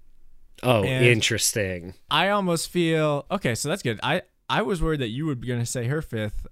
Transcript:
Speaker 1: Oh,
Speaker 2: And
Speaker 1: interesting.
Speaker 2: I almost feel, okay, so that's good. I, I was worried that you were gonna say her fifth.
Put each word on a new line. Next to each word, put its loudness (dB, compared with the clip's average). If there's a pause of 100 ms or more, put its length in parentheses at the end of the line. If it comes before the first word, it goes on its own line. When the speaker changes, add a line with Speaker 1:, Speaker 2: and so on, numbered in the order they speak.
(640)
Speaker 1:
Oh, 6
Speaker 2:
And 4
Speaker 1:
interesting. 2 (160)
Speaker 2:
I 2
almost 0
feel, 0
okay, -2
so -4
that's -2
good. -2
I, 0 (260)
I 0
was -2
worried 0
that -4
you -4
were -2
gonna -4
say -4
her -2
fifth. -6